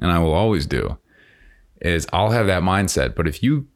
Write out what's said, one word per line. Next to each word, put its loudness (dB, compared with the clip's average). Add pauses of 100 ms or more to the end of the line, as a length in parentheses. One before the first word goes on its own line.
and 0
I 4
will 2
always 2
do, -4 (840)
is -2
I'll 2
have 2
that 2
mindset. 0
But -2
if -8
you 0